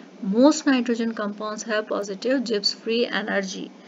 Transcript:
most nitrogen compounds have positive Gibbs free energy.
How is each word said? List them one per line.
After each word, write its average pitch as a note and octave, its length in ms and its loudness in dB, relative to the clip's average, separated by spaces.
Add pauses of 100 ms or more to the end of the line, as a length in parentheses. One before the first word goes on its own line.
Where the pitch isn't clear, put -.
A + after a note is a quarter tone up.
(200)
most B3 460 4
nitrogen A#3 480 0
compounds G#3+ 480 -6
have G#3+ 240 -2
positive G3+ 560 -2
Gibbs G3+ 320 0
free A#3 320 0
energy. G3 640 -4 (180)